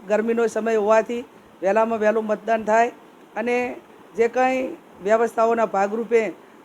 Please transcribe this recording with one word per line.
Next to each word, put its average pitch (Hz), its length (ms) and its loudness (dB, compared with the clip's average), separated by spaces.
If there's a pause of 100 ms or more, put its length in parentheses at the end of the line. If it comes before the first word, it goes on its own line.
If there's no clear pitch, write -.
ગરમીનો 226 400 0
સમય 220 280 -2
હોવાથી 220 460 2 (400)
વહેલામાં 220 380 0
વહેલું 220 260 0
મતદાન 214 380 -2
થાય 226 280 2 (440)
અને 247 400 -4 (420)
જે 226 100 2
કંઈ 262 500 0 (260)
વ્યવસ્થાઓના 226 640 2
ભાગરૂપે 208 680 -2 (340)